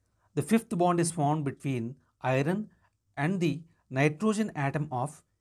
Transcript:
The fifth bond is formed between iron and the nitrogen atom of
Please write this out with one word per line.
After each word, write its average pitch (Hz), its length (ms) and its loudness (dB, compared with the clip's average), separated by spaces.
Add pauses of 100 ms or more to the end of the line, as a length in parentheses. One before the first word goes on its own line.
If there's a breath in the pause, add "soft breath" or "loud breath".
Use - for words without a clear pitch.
(340)
The 143 80 -2
fifth 220 360 0
bond 175 220 4
is 170 100 2
formed 160 340 0
between 127 520 -4 (260)
iron 143 460 0 (480 soft breath)
and 170 240 0
the 165 220 0 (280 soft breath)
nitrogen 156 640 0
atom 143 380 -2
of 127 320 -6 (160)